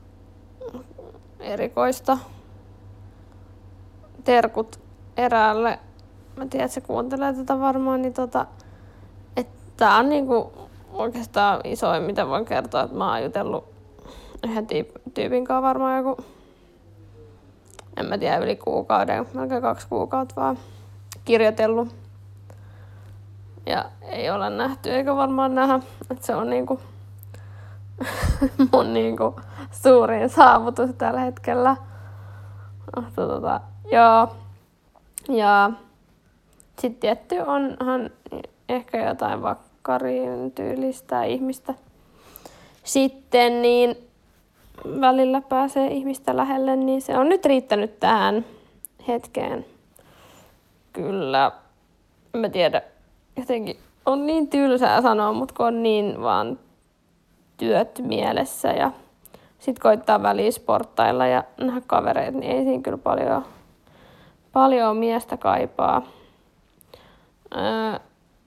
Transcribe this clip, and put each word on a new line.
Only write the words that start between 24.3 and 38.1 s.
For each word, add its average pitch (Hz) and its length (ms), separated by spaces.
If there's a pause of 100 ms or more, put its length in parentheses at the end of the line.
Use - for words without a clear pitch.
nähty 247 420
eikä 269 240
varmaan 269 400
nähdä, 262 240 (300)
et 254 140
se 233 120
on 233 140
niinku 254 300 (1200)
<laughs> - 720
mun 226 220
niinku 226 420 (360)
suurin 233 580
saavutus 240 680
tällä 247 220
hetkellä. 254 580 (1160)
Mutta - 320
tota, - 340 (300)
joo. 226 440 (920)
Ja 208 420 (1080)
sit 233 200
tietty 240 400
onhan 262 720 (600)